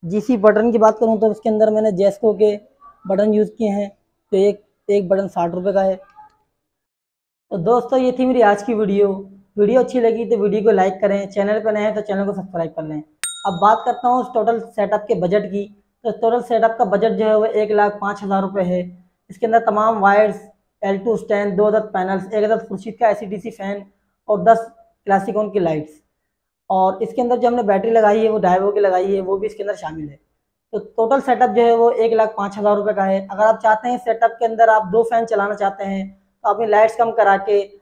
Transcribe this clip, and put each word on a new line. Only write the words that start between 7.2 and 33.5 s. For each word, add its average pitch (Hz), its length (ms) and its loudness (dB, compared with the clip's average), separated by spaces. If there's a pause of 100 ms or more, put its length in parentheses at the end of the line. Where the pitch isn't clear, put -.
तो 208 100 -6
दोस्तों 240 380 0
ये 254 140 2
थी 254 140 0
मेरी 254 160 2
आज 208 200 2
की 240 120 -4
वीडियो। 202 340 2 (500)
वीडियो 214 240 4
अच्छी 247 180 -2
लगी 226 260 0
तो 214 100 0
वीडियो 202 260 0
को 214 100 4
like 190 280 0
करें, 202 280 -2
चैनल 202 320 -2
पर 214 120 -2
नए 208 80 -2
हैं 208 140 -2
तो 214 80 -4
चैनल 196 240 -4
को 202 60 -4
subscribe 170 380 -8
कर 160 140 -10
लें। 151 180 -10 (440)
अब 185 140 -4
बात 220 240 4
करता 247 240 -2
हूँ 247 120 2
इस 226 140 -6
total 226 260 0 (100)
setup 208 380 -2
के 233 80 2
budget 180 300 0
की। 196 180 -6 (400)
तो 233 80 -2
total 233 300 0
setup 226 360 0
का 247 80 2
budget 202 260 0
जो 196 120 -2
है 214 140 2
वो 214 60 2
एक 214 280 -2
लाख 208 280 0
पाँच 202 220 -6
हज़ार 196 200 -2
रुपये 196 220 -2
है। 180 160 -2 (500)
इसके 220 160 -6
अंदर 226 200 4
तमाम 220 340 2
wires, 202 400 4 (420)
एल 196 160 -2
two 214 180 -2
stand, 202 400 -2
दो 202 80 2
अदद 214 280 0
panels, 190 400 -4
एक 214 120 0
अदद 220 240 -2
खुर्शीद 202 320 -12
का 233 80 2
एसी 208 180 -2
डीसी 202 260 -10
fan 202 320 -10 (440)
और 208 160 0
दस 226 220 4 (400)
क्लासिक 196 300 0
ऑन 214 140 -4
की 196 100 -2
lights। 156 400 -4 (680)
और 190 320 0
इसके 226 200 -4
अंदर 240 140 0
जो 233 120 0
हमने 240 160 0
बैटरी 196 260 0
लगाई 220 300 4
है 220 100 2
वो 214 100 0
Daiwo 190 340 2
की 208 60 0
लगाई 190 340 2
है, 196 60 -2
वो 190 180 -4
भी 202 80 -6
इसके 208 160 -10
अंदर 202 140 -6
शामिल 156 320 -10
है। 139 100 -20 (540)
तो 214 60 -6
total 226 440 -2
setup 247 280 2
जो 233 120 2
है 233 140 4
वो 233 160 4
एक 226 220 0
लाख 220 220 0
पाँच 202 220 -6
हज़ार 208 180 2
रुपये 208 180 -2
का 196 100 0
है। 190 220 -2
अगर 202 180 -2
आप 220 160 4